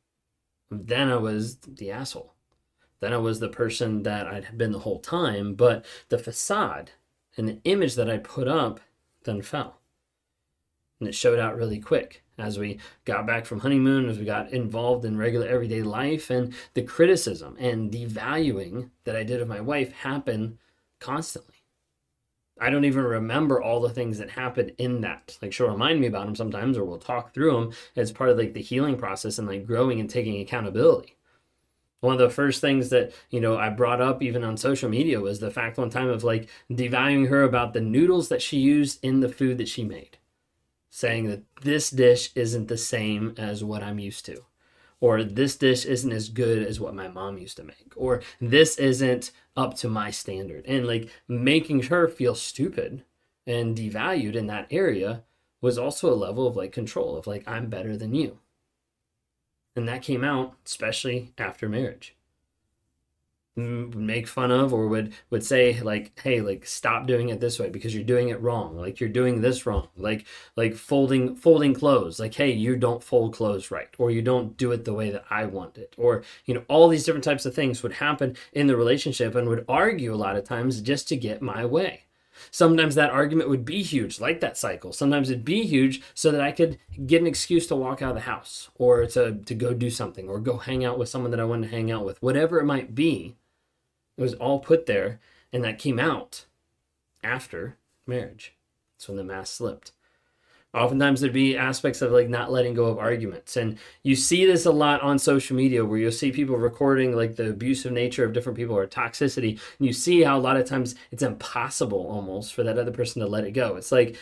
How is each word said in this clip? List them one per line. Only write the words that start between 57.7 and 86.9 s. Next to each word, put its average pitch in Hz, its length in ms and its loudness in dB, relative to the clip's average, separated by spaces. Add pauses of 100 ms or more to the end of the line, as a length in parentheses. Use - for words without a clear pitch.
than 110 160 -6
you." 139 240 -2 (1400)
And 117 120 -4
that 127 140 -8
came 127 200 -2
out, 135 320 -2 (100)
especially 120 720 -6
after 107 300 -6
marriage. 113 480 -6 (1400)
M-, 120 360 -6
make 110 320 -4
fun 127 240 -2
of 127 240 4
or 110 140 2
would, 107 240 -2 (180)
would 110 140 -2
say, 123 380 4
like, 107 400 -4
"Hey, 127 180 2
like, 98 260 -4
stop 120 400 -2
doing 123 220 2
it 113 140 -4
this 120 180 -2
way 101 100 -4
because 101 240 -8
you're 107 120 -6
doing 123 240 2
it 110 100 -6
wrong. 110 380 -4
Like, 90 240 -8
you're 117 80 -2
doing 120 320 2
this 123 240 2
wrong." 98 320 -2
Like, 107 280 -4 (300)
like, 113 200 0
folding, 131 600 2
folding 151 380 6
clothes. 123 480 2
Like, 110 140 -6
"Hey, 139 160 2
you 117 260 0
don't 117 260 0
fold 113 300 2
clothes 101 360 -2
right," 76 280 -8
or, 120 140 2
"You 113 100 0
don't 120 340 0
do 123 160 0
it 117 140 -4
the 113 80 -4
way 107 160 -2
that 101 200 -8
I 107 140 -2
want 95 340 -8
it," 110 200 -18
or, 113 260 4 (220)
you 127 80 0
know, 120 160 -4
all 160 180 10
these 160 160 4
different 147 220 0
types 143 200 0
of 127 80 -4
things 131 300 -2
would 120 100 -4
happen 143 440 -2 (160)
in 143 140 4
the 131 100 6
relationship 120 580 2
and 120 140 0
would 113 180 -2
argue 139 460 0
a - 20 -2
lot 101 220 -2
of 98 80 -4
times 120 340 -2
just 135 300 -4
to 160 80 -2
get 110 240 -6
my 117 240 -6
way. 156 380 -2 (480)
Sometimes 160 440 4
that 147 160 4
argument 147 360 2
would 135 160 0
be 160 180 -4
huge, 135 380 -2
like 151 220 -2
that - 160 -4
cycle. 92 340 -6
Sometimes 139 380 0
it'd 120 160 -4
be 196 180 0
huge 135 380 2 (120)
so - 180 2
that 143 100 0
I 143 100 -2
could 160 260 2 (280)